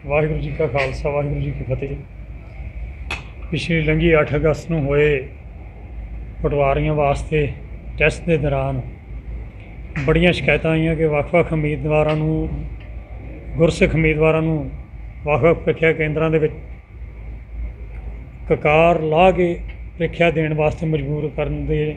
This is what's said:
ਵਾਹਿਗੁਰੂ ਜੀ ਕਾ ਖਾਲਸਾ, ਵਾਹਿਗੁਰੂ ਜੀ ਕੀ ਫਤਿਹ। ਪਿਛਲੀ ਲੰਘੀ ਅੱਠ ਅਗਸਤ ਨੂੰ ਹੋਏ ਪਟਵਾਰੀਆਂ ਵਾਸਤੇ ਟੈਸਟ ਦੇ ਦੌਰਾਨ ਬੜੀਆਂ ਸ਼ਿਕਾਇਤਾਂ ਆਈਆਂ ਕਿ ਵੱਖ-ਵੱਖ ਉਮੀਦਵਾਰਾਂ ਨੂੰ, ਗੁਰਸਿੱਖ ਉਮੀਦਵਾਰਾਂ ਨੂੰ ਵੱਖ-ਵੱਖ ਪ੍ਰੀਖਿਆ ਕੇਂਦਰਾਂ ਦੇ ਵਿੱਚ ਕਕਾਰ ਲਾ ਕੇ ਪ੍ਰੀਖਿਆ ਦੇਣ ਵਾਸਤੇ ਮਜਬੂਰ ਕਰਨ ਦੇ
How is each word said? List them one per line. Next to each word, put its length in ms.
ਵਾਹਿਗੁਰੂ 340
ਜੀ 100
ਕਾ 180
ਖਾਲਸਾ, 420
ਵਾਹਿਗੁਰੂ 300
ਜੀ 120
ਕੀ 220
ਫਤਿਹ। 160
ਪਿਛਲੀ 300
ਲੰਘੀ 340
ਅੱਠ 200
ਅਗਸਤ 360
ਨੂੰ 100
ਹੋਏ 460
ਪਟਵਾਰੀਆਂ 500
ਵਾਸਤੇ 560
ਟੈਸਟ 260
ਦੇ 120
ਦੌਰਾਨ 440
ਬੜੀਆਂ 280
ਸ਼ਿਕਾਇਤਾਂ 380
ਆਈਆਂ 240
ਕਿ 100
ਵੱਖ-ਵੱਖ 480
ਉਮੀਦਵਾਰਾਂ 600
ਨੂੰ, 340
ਗੁਰਸਿੱਖ 380
ਉਮੀਦਵਾਰਾਂ 460
ਨੂੰ 280
ਵੱਖ-ਵੱਖ 340
ਪ੍ਰੀਖਿਆ 360
ਕੇਂਦਰਾਂ 380
ਦੇ 80
ਵਿੱਚ 140
ਕਕਾਰ 520
ਲਾ 300
ਕੇ 280
ਪ੍ਰੀਖਿਆ 340
ਦੇਣ 220
ਵਾਸਤੇ 340
ਮਜਬੂਰ 500
ਕਰਨ 280
ਦੇ 320